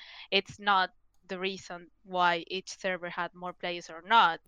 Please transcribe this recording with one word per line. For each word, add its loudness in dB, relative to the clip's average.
It's -2
not 2
the -6
reason -8
why 2
each -10
server -4
had -6
more -12
players -8
or -14
not. 6